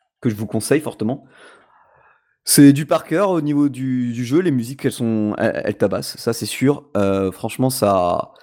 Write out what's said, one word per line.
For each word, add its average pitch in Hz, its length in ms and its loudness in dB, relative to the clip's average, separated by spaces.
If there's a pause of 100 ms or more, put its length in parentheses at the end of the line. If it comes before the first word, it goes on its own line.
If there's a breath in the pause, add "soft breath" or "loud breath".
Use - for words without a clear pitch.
(200)
que 127 80 -2
je 107 60 0
vous 104 120 -6
conseille 123 340 0
fortement. 117 440 -6 (1200 soft breath)
C'est 143 280 8
du 147 120 -2
par 160 200 -2
cœur 190 260 0
au 170 100 0
niveau 147 280 0
du, 127 440 -4
du 120 120 -6
jeu, 135 160 2
les 180 100 0
musiques, 127 340 -4
elles 139 80 0
sont, 110 460 -2
elles, 107 260 -2
elles - 140 -4
tabassent, 104 400 -2
ça 117 140 -2
c'est 113 120 -6
sûr. 135 520 -2
Euh, 98 360 0
franchement, 127 380 -4
ça, 92 640 0 (100)